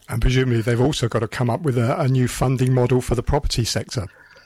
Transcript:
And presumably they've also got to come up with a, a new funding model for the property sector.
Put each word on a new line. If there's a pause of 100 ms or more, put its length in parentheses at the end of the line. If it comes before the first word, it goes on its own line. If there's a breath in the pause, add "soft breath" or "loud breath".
And
presumably
they've
also
got
to
come
up
with
a,
a
new
funding
model
for
the
property
sector. (380 loud breath)